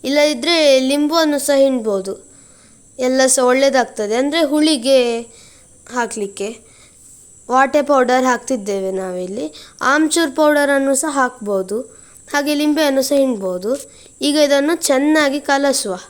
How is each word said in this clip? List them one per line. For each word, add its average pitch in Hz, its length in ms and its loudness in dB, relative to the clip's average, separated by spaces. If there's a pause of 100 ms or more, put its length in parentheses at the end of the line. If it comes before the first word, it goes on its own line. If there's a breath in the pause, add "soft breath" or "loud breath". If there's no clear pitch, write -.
ಇಲ್ಲದಿದ್ರೆ 294 460 0 (360)
ಲಿಂಬುವನ್ನು 294 560 0
ಸಹ 285 180 2
ಹಿಂಡ್ಬೋದು. 214 500 -2 (840 loud breath)
ಎಲ್ಲ 262 220 0 (140)
ಸಹ 262 160 2
ಒಳ್ಳೇದಾಗ್ತದೆ, 254 720 0
ಅಂದ್ರೆ 285 180 0 (120)
ಹುಳಿಗೆ 277 480 2 (960 loud breath)
ಹಾಕ್ಲಿಕ್ಕೆ. 208 540 -6 (1000 loud breath)
ವಾಟೆ 269 420 2
ಪೌಡರ್ 254 400 2
ಹಾಕ್ತಿದ್ದೇವೆ 202 600 -4 (100)
ನಾವಿಲ್ಲಿ. 185 460 -8 (480 loud breath)
ಆಮ್ಚೂರ್ 311 440 0
ಪೌಡರನ್ನು 285 640 2
ಸಹ 311 160 -4
ಹಾಕ್ಬೋದು, 208 600 -2 (540 loud breath)
ಹಾಗೆ 285 280 0
ಲಿಂಬೆಯನ್ನು 294 480 2
ಸಹ 285 160 2
ಹಿಂಡ್ಬೋದು. 196 480 -4 (560 loud breath)
ಈಗ 294 80 0 (120)
ಇದನ್ನು 285 260 2 (160)
ಚೆನ್ನಾಗಿ 285 500 2 (100)
ಕಲಸುವ 277 440 0 (160)